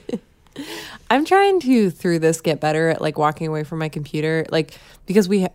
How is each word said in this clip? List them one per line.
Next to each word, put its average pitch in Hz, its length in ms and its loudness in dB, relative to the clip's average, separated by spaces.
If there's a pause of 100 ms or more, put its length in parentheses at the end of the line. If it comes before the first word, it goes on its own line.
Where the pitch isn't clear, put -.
(1080)
I'm 269 140 2
trying 392 380 4
to, 240 300 4
through 170 280 -2
this, 160 220 2
get 156 180 -2
better 156 300 0
at, 160 120 -2
like, 156 160 -4
walking 151 300 -2
away 156 160 -4
from 156 160 -10
my 156 100 -4
computer, 156 600 -4
like, 160 240 -2 (320)
because 185 240 2
we, 190 260 2